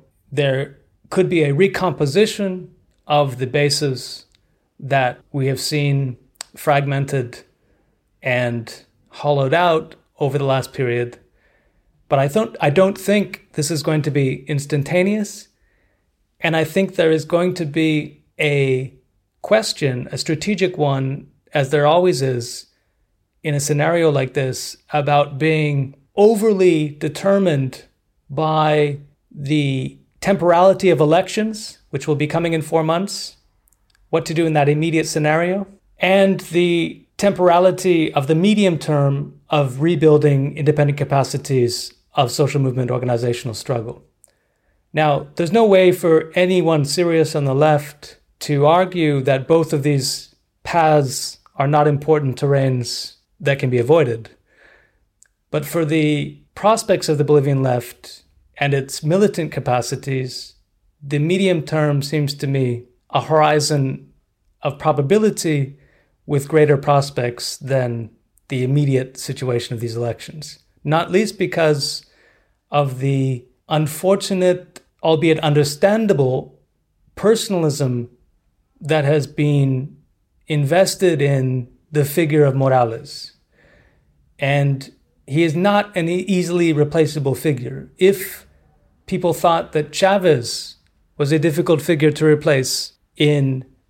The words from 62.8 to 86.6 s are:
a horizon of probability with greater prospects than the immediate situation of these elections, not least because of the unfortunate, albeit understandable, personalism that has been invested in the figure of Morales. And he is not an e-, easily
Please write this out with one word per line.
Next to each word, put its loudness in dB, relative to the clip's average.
a 0
horizon 0
of -6
probability 0
with -2
greater 4
prospects -2
than -4
the -4
immediate 0
situation -6
of -8
these -8
elections, -10
not 0
least 0
because -2
of -2
the -2
unfortunate, -2
albeit 2
understandable, 0
personalism 0
that 0
has 0
been -2
invested 0
in 0
the 0
figure 2
of 2
Morales. -2
And -2
he 0
is 0
not 0
an -2
e-, -2
easily 0